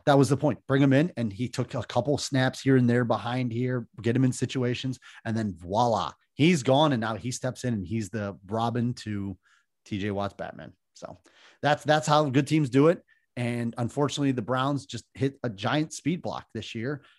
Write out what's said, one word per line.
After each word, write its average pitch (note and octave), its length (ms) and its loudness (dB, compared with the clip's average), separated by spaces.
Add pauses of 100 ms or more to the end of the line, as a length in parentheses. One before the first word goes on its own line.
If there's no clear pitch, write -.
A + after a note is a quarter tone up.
that C#3+ 140 6
was C3 100 6
the C#3 80 4
point. C3+ 220 0 (100)
Bring C#3 140 4
him C#3 100 6
in, D3+ 240 4
and A2+ 160 -4
he B2+ 160 -6
took B2+ 240 -6
a B2 100 -6
couple B2 360 -2
snaps C3 420 0
here C3+ 160 4
and B2 120 6
there B2 180 2
behind A#2 440 -2
here, B2 380 -4 (140)
get A#2 120 2
him C3 100 4
in B2+ 80 4
situations, B2 680 -4 (240)
and A#2 100 -4
then G#2+ 200 -2
voila, F#2+ 580 0 (220)
he's D#3 280 4
gone, C#3 300 4
and A#2+ 80 0
now A2+ 140 -4
he G#2 160 -8
steps - 340 -8
in, B2 80 -2
and G2 140 -4
he's G#2 240 -4
the G2+ 340 -6
Robin A#2 480 -2
to G2+ 460 -8 (480)
T G#2+ 120 -6
J G#2 120 -4
Watt's G2 240 -4
Batman. - 400 -14 (220)
So - 220 -18 (420)
that's, C#3+ 220 0
that's D3+ 240 2
how D3+ 240 6
good C3+ 160 2
teams D3+ 240 0
do C#3 160 6
it. F#3 160 2 (340)
And A#2+ 420 -4
unfortunately, C#3 520 -2
the B2 120 -2
Browns C3 440 -2
just - 280 -12
hit C#3 280 -4
a B2 80 -4
giant A#2+ 420 -2
speed E3 300 -4
block D#2+ 320 -8
this A2 180 -10
year. C3 300 -8 (160)